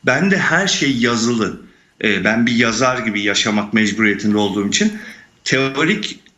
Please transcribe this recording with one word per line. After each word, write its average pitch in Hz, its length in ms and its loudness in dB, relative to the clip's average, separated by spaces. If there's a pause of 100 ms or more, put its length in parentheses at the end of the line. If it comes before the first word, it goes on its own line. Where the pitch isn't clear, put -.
bende 175 320 2
her 180 280 0
şey 139 320 0
yazılı. 117 640 0 (440)
E, 101 200 0
ben 113 220 2
bir 120 60 0
yazar 120 460 2
gibi 107 240 -4
yaşamak 104 520 0
mecburiyetinde 104 640 2
olduğum 101 320 0
için 208 240 2 (520)
teorik 135 760 -2 (180)